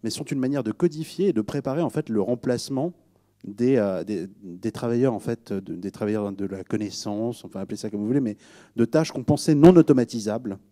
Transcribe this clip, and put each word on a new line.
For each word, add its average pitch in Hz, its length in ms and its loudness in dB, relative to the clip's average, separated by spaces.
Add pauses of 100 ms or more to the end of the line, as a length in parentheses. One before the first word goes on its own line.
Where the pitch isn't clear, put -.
mais - 80 -4
sont 143 140 -8
une 135 140 -4
manière 131 240 -2
de 110 80 -4
codifier 165 580 -2
et 170 40 0
de 110 80 0
préparer 139 400 -4
en 160 80 0
fait - 180 -6
le 107 140 0
remplacement 123 720 -2 (500)
des, 120 340 2
euh, 95 260 0
des, 95 240 -6 (160)
des 92 280 -8
travailleurs 120 440 0
en 98 40 -6
fait, - 320 -8
de, 95 240 -8
des 92 140 -8
travailleurs 104 420 -4
de 98 140 -8
la 95 180 -8
connaissance, 107 800 -6
enfin - 160 -12
appelez 98 160 -8
ça 110 140 -10
comme 104 120 -6
vous 104 60 -4
voulez, 139 140 2
mais 107 160 -4 (380)
de 117 100 4
tâches 156 260 0
qu'on 131 120 -8
pensait 151 320 2
non 165 200 12
automatisables 117 840 2 (120)